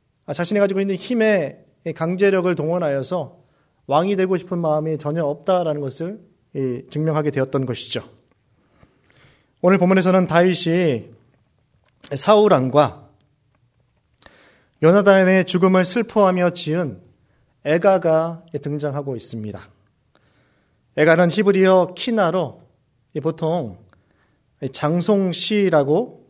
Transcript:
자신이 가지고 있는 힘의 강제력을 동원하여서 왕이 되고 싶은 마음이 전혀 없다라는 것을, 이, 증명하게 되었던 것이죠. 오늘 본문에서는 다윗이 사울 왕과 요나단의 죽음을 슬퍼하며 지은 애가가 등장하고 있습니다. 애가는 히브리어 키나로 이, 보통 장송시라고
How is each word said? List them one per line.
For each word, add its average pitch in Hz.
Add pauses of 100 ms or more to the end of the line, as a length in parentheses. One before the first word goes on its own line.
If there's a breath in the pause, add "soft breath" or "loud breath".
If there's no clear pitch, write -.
(340)
자신이 175
가지고 196
있는 196
힘의 214 (300)
강제력을 180
동원하여서 151 (480)
왕이 175
되고 185
싶은 180
마음이 156
전혀 156
없다라는 151
것을, 160 (360)
이, 131
증명하게 151
되었던 131
것이죠. 120 (1600 soft breath)
오늘 185
본문에서는 185
다윗이 165 (1040)
사울 208
왕과 131 (1700 soft breath)
요나단의 190
죽음을 185
슬퍼하며 185
지은 151 (600)
애가가 165 (180)
등장하고 143
있습니다. 107 (1300)
애가는 165
히브리어 190
키나로 180 (520)
이, 143
보통 160 (920)
장송시라고 175